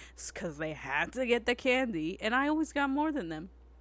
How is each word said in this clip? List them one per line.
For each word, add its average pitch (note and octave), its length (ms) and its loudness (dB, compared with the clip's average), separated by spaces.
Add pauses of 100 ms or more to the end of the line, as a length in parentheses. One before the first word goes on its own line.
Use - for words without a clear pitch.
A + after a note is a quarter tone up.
(160)
s-, - 140 -6
'cause D#3+ 280 -6
they D#3 140 -2
had C#3+ 400 -2
to B3+ 140 0
get A#3+ 200 4
the B3 80 2
candy, A3+ 680 2
and A3 140 0
I C#4 140 4
always D#4 240 2
got C#4+ 180 2
more D4 220 2
than G#3 160 -4
them. D#3+ 220 -8 (300)